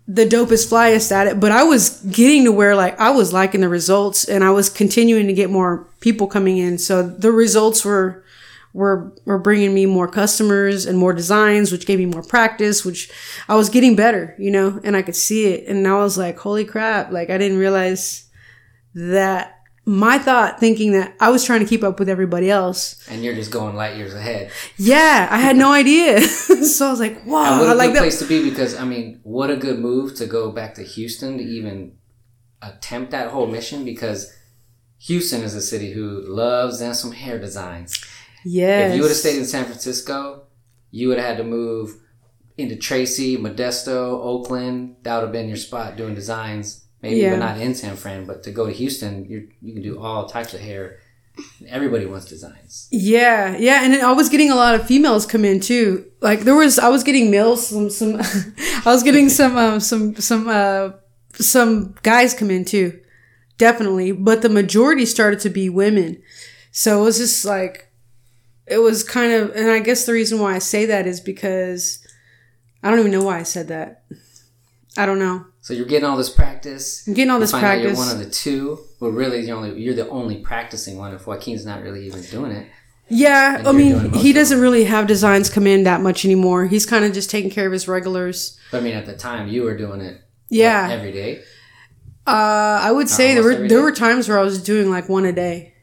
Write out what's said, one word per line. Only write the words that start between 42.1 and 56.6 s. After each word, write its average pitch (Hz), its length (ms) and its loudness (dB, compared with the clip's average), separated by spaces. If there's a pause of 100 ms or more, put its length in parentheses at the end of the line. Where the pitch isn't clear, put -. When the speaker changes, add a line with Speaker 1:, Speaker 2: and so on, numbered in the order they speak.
Speaker 2:
into 131 180 -10
Tracy, 127 600 -4
Modesto, 123 880 -6
Oakland. 123 800 -8
That 117 120 -6
would 113 80 -4
have 107 80 -8
been 113 160 -8
your 104 100 -10
spot 110 400 -12
doing 110 180 -10
designs. 107 720 -12 (160)
Maybe 113 180 -4
Speaker 1:
Yeah. 98 80 2
Speaker 2:
even 113 120 0
not 110 200 -6
in 123 140 -4
San 101 220 -12
Fran, 98 300 -14
but 95 180 -16
to 98 80 -16
go 110 160 -4
to 101 40 -8
Houston, 101 560 -10
you're, 110 160 -14 (180)
you 110 120 -16
can 101 80 -12
do - 180 -12
all 107 280 -8
types 117 260 -10
of 95 80 -16
hair. 98 380 -14 (680)
Everybody 123 380 -6
wants 95 200 -14
designs. - 640 -20
Speaker 1:
Yeah, 220 640 2
yeah, 254 260 4
and 262 120 4
I 254 160 2
was 294 180 4
getting 294 220 4
a 262 40 2
lot 240 200 4
of 226 100 -2
females 262 400 4
come 214 200 0
in 196 160 2
too. 208 440 0 (140)
Like, 214 220 0
there 247 120 6
was, 302 240 6